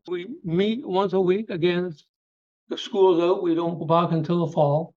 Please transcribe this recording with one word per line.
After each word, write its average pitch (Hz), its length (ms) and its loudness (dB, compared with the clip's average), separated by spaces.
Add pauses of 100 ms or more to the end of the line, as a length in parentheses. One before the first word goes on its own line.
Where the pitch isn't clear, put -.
we 175 200 -8 (160)
meet 202 440 -2
once 190 260 0
a 190 60 0
week. 190 300 0
Again, 180 360 0
it's, 170 200 -12 (640)
the 160 80 -6
school's 190 440 4
out. 185 220 0
We 170 100 0
don't 170 260 -2
go 175 60 -8
back 165 260 2
until 170 340 0
the 151 80 -6
fall. 151 460 0